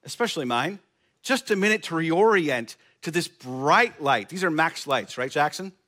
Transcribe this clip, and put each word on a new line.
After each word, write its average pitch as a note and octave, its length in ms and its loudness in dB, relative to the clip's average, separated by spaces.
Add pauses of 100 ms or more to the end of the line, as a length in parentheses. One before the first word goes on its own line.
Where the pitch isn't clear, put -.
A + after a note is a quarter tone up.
especially D#3+ 400 -4
mine, C3 340 -2 (440)
just B3+ 280 -2
a G#3 60 2
minute G#3 280 2
to E3+ 100 -8
reorient E3 800 2 (240)
to E3+ 100 -8
this E3+ 180 -2
bright D3 760 0
light. B2+ 260 0
These F3+ 160 -6
are F3 60 0
max D#3+ 360 -2
lights, B2 300 -2
right, B2+ 140 -4
Jackson? D3+ 420 -2 (160)